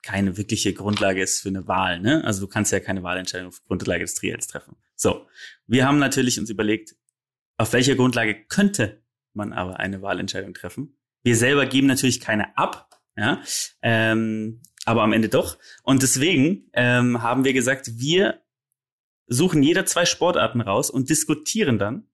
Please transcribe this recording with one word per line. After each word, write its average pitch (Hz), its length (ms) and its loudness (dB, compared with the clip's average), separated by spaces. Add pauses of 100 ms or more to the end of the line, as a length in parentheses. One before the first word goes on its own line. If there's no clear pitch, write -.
keine 95 340 -2
wirkliche 104 360 -2
Grundlage 98 480 0
ist - 200 -2
für 101 80 -6
eine 95 180 -6
Wahl, 92 320 0
ne? 135 260 0
Also 98 160 -2
du 98 60 -8
kannst 104 240 -2
ja 98 80 0
keine 95 220 -6
Wahlentscheidung 90 460 -6
auf - 160 -20
Grundlage 90 400 -2
des 85 100 -8
Triels - 320 -6
treffen. - 300 -16 (200)
So, - 300 -2 (400)
wir 127 220 2
haben 147 100 4
natürlich 131 420 0
uns 110 120 -6
überlegt, 104 440 -2 (640)
auf - 160 -2
welcher 127 220 2
Grundlage 120 500 0
könnte 190 560 0 (320)
man 104 200 -8
aber 92 260 -6
eine 98 240 -6
Wahlentscheidung 95 500 -6
treffen? - 420 -14 (280)
Wir 120 120 4
selber 131 300 2
geben 135 220 2
natürlich 131 320 2
keine - 360 -2
ab, - 460 -6 (160)
ja, 117 240 -2 (400)
ähm, 113 800 0 (240)
aber 113 160 2
am 110 120 4
Ende 110 160 2
doch. - 280 0 (240)
Und 135 220 2
deswegen, 151 680 2
ähm, 123 500 2
haben 123 200 2
wir 131 100 2
gesagt, 127 440 0
wir 165 460 0 (840)
suchen 147 380 2
jeder 185 240 4
zwei 175 180 2
Sportarten 170 560 0
raus 101 300 0
und 131 180 -2
diskutieren 151 720 0
dann 110 340 -4